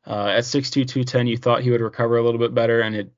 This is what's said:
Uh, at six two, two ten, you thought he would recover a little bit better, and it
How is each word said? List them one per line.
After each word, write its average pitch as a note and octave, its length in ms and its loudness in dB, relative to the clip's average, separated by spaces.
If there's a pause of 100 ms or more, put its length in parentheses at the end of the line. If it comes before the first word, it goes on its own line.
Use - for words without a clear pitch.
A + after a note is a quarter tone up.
Uh, G#2 220 -4 (100)
at A#2+ 80 2
six C3+ 240 -2
two, C3+ 160 0
two C3 180 -4
ten, B2 220 0
you A#2 120 -2
thought A#2+ 260 0
he B2 80 2
would A#2+ 100 2
recover A#2 360 0
a A#2 60 2
little A#2 160 0
bit A#2 140 0
better, A#2 280 2
and A2 140 -2
it G#2 220 -8